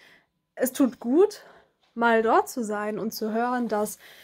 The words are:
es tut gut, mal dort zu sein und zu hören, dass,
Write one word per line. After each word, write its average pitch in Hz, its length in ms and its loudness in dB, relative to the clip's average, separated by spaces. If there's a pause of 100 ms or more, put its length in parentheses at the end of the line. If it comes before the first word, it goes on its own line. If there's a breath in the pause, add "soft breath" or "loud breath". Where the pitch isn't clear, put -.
(540 soft breath)
es 254 180 -2
tut - 280 0
gut, 339 420 2 (520 soft breath)
mal 233 280 4
dort 254 260 2
zu 254 140 -6
sein 208 360 -4
und 220 140 -6
zu 214 200 -6
hören, 240 360 -2
dass, 208 300 -2 (260 soft breath)